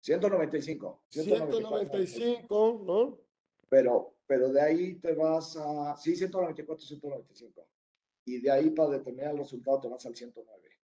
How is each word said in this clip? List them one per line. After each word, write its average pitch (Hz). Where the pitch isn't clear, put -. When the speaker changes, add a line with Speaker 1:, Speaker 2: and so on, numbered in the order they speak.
Speaker 1:
Ciento 180
noventa 156
y 139
cinco, 143
ciento 170
noventa 226
y 226
cuatro. 220
Speaker 2:
Ciento -
noventa 202
y 180
cinco, 226
¿no? 214
Speaker 1:
Pero, 123
pero 131
de 143
ahí 170
te 170
vas 160
a... 147
Sí, 170
ciento 185
noventa 156
y 151
cuatro, 160
ciento 147
noventa 131
y -
cinco. 92
Y 123
de 135
ahí 147
para 156
determinar 135
el 147
resultado 135
te 127
vas 127
al 117
ciento 117
nueve. 98